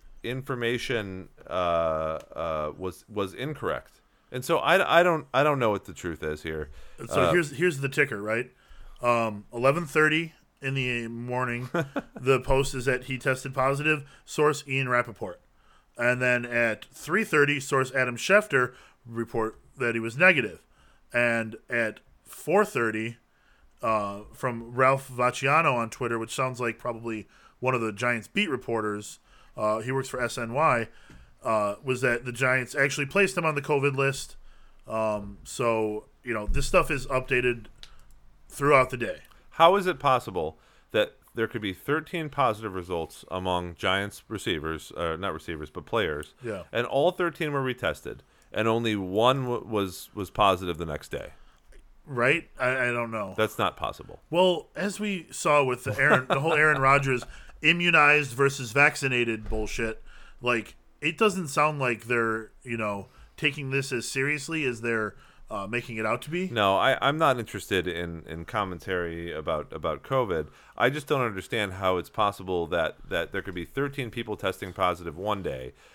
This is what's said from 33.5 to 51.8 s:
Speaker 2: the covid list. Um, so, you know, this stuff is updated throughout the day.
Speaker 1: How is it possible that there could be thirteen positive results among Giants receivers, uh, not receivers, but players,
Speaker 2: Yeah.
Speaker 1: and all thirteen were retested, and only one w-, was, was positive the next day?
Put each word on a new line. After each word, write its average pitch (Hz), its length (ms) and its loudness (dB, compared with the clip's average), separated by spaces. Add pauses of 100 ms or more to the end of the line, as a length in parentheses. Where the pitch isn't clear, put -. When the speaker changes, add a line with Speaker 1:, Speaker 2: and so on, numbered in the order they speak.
Speaker 2:
the 143 60 -2
covid 139 360 2
list. 139 400 -2 (500)
Um, 107 560 -2
so, 110 640 0 (180)
you 120 100 -4
know, 107 140 -2
this 139 180 4
stuff 175 240 4
is 139 180 -2
updated 123 580 0 (840)
throughout 139 420 4
the 131 80 -6
day. 107 200 -4 (340)
Speaker 1:
How 175 240 8
is 190 100 0
it 175 140 0
possible 107 580 0 (340)
that 107 240 2 (180)
there 113 140 0
could 110 140 -6
be 98 120 -2
thirteen 156 560 -4
positive 113 440 0
results 87 560 -6
among 90 460 -2
Giants 98 540 0
receivers, 80 640 -4
uh, 82 220 -2
not 92 160 -6
receivers, 78 360 -10
but 87 160 -14
players, 80 480 -2 (100)
Speaker 2:
Yeah. 104 280 -8
Speaker 1:
and 120 160 -2
all 151 240 2
thirteen 170 400 -4
were 139 120 -2
retested, 87 560 -4 (340)
and 110 140 0
only 113 280 2
one 110 480 2
w-, 120 220 -4
was, 101 480 -4
was 98 160 -6
positive 92 480 2
the 82 80 -4
next 73 240 -8
day? - 200 -8 (800)